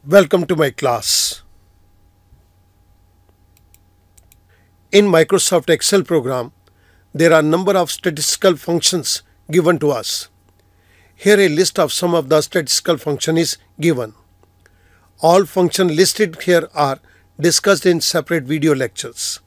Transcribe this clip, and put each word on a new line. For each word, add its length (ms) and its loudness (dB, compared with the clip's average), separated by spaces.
Welcome 360 4
to 100 -2
my 140 0
class. 680 -4
In 140 6
Microsoft 640 2
Excel 340 0
program, 480 -4
there 180 2
are 100 6
number 400 0
of 80 -4
statistical 680 -2
functions 640 -4
given 300 2
to 120 0
us. 360 -8
Here 240 2
a 80 4
list 320 0
of 140 0
some 200 -2
of 140 -2
the 140 2
statistical 560 -4
function 400 -4
is 180 -2
given. 340 -2
All 240 4
function 500 -2
listed 460 -2
here 340 0
are 240 -2
discussed 460 0
in 160 2
separate 420 -4
video 320 0
lectures. 720 -8